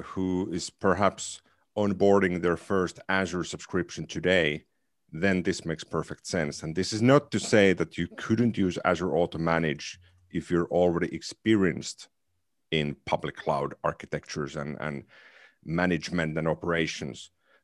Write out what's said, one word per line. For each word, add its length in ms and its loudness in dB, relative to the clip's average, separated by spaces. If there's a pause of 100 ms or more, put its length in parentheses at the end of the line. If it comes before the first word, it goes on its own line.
who 480 -2
is 200 -6
perhaps 720 0 (340)
onboarding 640 6
their 160 2
first 500 -2
Azure 380 0
subscription 640 -6
today, 580 0 (480)
then 300 0
this 220 -2
makes 180 -6
perfect 440 -6
sense. 360 -4
And 140 -8
this 160 -2
is 100 -2
not 300 6
to 80 0
say 320 6
that 260 -2
you 80 -2 (100)
couldn't 400 0
use 280 0
Azure 320 0
Auto 220 0
Manage 600 -2 (320)
if 220 -4
you're 160 0
already 440 2
experienced 960 0 (640)
in 240 0 (120)
public 280 -4
cloud 480 -4
architectures 720 -6
and, 260 -8
and 220 -6 (640)
management 720 0
and 80 0
operations. 840 -2 (340)